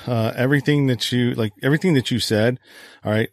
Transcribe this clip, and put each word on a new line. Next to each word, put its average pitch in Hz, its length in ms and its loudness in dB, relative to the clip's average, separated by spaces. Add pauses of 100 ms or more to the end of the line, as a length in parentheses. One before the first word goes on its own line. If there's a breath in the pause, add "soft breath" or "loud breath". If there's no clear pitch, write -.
uh, 117 300 0
everything 139 500 2
that 123 240 -2
you, 123 240 0
like, 110 180 -2 (120)
everything 156 300 2
that 127 180 0
you 117 80 0
said. 113 400 0 (440 loud breath)
All 107 60 -2
right. 110 220 0